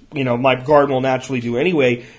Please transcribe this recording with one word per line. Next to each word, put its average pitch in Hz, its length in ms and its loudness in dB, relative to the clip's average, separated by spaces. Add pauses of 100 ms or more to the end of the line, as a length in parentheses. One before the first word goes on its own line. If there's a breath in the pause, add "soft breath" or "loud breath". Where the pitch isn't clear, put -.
(140)
you 139 100 -4
know, 120 140 -2
my 127 160 2
garden 139 400 2
will 127 80 0
naturally 131 380 -2
do 120 180 -4
anyway. 135 480 0 (120)